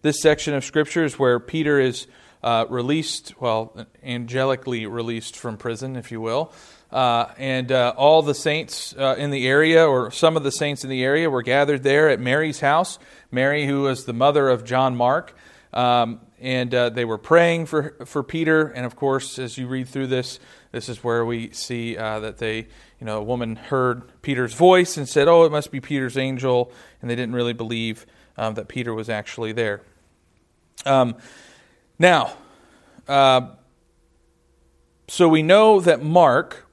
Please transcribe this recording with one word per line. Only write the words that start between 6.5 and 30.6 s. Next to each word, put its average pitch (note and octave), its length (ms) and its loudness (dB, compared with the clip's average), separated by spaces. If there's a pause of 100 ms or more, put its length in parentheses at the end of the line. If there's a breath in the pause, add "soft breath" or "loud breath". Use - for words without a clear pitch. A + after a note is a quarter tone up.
Uh, A#2+ 360 0 (100)
and, C3 340 -6
uh, B2 260 2
all D3+ 260 6
the D3 120 -2
saints, - 640 -6
uh, C3+ 220 0
in C#3+ 120 -4
the C3+ 160 -2
area, D#3 400 6
or B2+ 240 0
some D#3+ 260 2
of D#3 60 0
the C#3 80 -2
saints C#3+ 340 -6
in C3 60 -10
the B2+ 140 -2
area, D3+ 240 0
were C3 140 -2
gathered C#3 400 0
there C#3+ 260 4
at B2+ 100 2
Mary's C#3 420 -2
house. D3+ 380 0 (320 soft breath)
Mary, C#3 360 0
who C#3 160 0
was C3+ 240 -2
the A#2+ 80 -8
mother C#3 340 4
of A#2+ 160 0
John B2+ 320 0
Mark. B2 400 -2 (380 soft breath)
Um, A#2+ 460 0 (200)
and, B2+ 340 -4
uh, B2 140 2
they A#2+ 160 -4
were A2+ 140 -4
praying E3+ 480 2
for, D3+ 280 -4 (120)
for C#3+ 160 -6
Peter. D#3+ 460 0
And B2+ 180 -8
of A#2+ 100 -10
course, C3+ 420 -4
as B2+ 200 -10
you B2+ 80 -8
read B2+ 220 -6
through C3+ 180 -6
this, B2+ 320 -4 (340 soft breath)
this - 160 -10
is A#2+ 160 -14
where A#2 220 0
we A#2 240 -6
see, A#2 480 -8
uh, G#2+ 220 -6
that G#2+ 180 -10
they, A2+ 300 -6 (320 soft breath)
you - 40 -14
know, G#2+ 140 -6
a G#2+ 40 -6
woman A#2 340 -6
heard B2+ 680 -4
Peter's B2 320 -4
voice F3+ 420 4
and C#3+ 120 -6
said, D3 200 4
"Oh, E3+ 160 8
it D#3 80 2
must D3 180 -4
be C#3 100 -8
Peter's C3 360 -4
angel." B2+ 560 -2 (280 loud breath)
And A#2+ 100 -10
they A#2+ 60 -2
didn't A#2+ 180 -6
really A#2+ 180 -2
believe, A2+ 540 -6 (300 soft breath)
um, A2 180 -6
that G#2 140 -10
Peter A#2+ 260 -6
was A2 140 -8
actually A2 440 -8
there. G#2+ 300 -4 (1040)